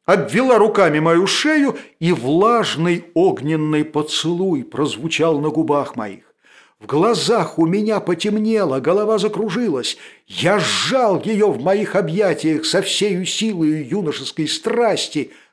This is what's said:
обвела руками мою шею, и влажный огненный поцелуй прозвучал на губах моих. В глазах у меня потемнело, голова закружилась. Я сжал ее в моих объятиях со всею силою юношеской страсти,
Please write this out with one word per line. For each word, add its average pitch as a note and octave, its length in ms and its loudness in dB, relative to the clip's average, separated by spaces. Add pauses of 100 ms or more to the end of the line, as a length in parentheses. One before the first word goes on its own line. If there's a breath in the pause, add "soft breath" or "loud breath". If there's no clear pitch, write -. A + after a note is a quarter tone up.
обвела G#3 540 4
руками G3 400 4
мою E3+ 260 4
шею, C#4+ 520 0 (220 loud breath)
и E3 140 0
влажный E3+ 920 0 (100)
огненный D#3 720 0
поцелуй D#3+ 800 -2
прозвучал D3 760 -2
на D3+ 100 -2
губах C#3+ 460 -2
моих. G#2 300 -10 (540 soft breath)
В A2 60 -20
глазах F3 720 0
у E3 60 4
меня G#3 340 0
потемнело, G3+ 800 -2
голова G#3 380 0
закружилась. F#3+ 800 -2 (300 loud breath)
Я F3 320 0
сжал F#3+ 640 0
ее G#3 300 2
в A#2 100 -4
моих F#3+ 340 0
объятиях D#3+ 680 0
со - 180 0
всею F#3+ 440 -2
силою D#3+ 600 -2
юношеской D3+ 600 -4
страсти, G#3 840 -2 (220 loud breath)